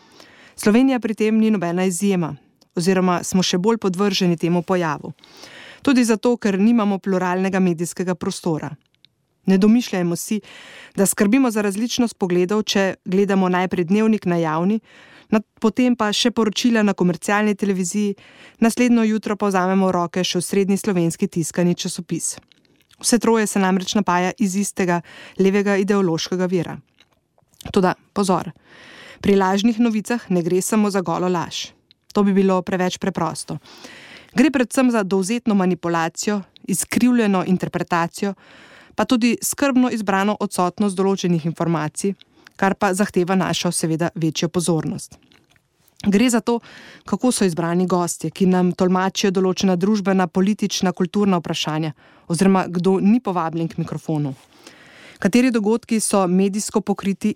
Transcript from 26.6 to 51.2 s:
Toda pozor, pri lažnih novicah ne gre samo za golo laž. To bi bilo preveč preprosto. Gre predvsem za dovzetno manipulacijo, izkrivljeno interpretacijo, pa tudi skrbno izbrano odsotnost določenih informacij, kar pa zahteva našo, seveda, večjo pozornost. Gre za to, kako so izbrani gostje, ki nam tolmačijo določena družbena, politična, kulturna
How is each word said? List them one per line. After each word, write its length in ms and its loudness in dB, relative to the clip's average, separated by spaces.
Toda 240 2
pozor, 360 -2
pri 140 4
lažnih 420 2
novicah 520 -2
ne 120 2
gre 200 0
samo 280 2
za 160 -2
golo 220 -2
laž. 400 -6
To 100 4
bi 80 2
bilo 300 2
preveč 360 -2
preprosto. 600 -6
Gre 160 4
predvsem 400 0
za 120 0
dovzetno 520 0
manipulacijo, 840 0
izkrivljeno 800 0
interpretacijo, 880 -2
pa 80 0
tudi 380 2
skrbno 500 0
izbrano 480 0
odsotnost 560 -2
določenih 500 0
informacij, 680 -4
kar 180 2
pa 220 0
zahteva 400 0
našo, 360 -2
seveda, 420 -2
večjo 340 -4
pozornost. 680 -4
Gre 240 4
za 100 2
to, 200 -2
kako 280 -2
so 120 0
izbrani 420 0
gostje, 440 -2
ki 160 0
nam 260 2
tolmačijo 580 0
določena 460 0
družbena, 500 0
politična, 640 0
kulturna 480 0